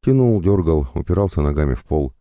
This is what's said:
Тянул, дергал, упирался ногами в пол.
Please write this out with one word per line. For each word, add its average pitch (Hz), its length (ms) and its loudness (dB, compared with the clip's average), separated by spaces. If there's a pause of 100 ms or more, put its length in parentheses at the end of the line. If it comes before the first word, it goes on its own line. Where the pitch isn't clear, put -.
Тянул, 127 380 2
дергал, 82 540 0
упирался 92 460 -2
ногами 73 340 0
в - 100 -12
пол. 73 360 -4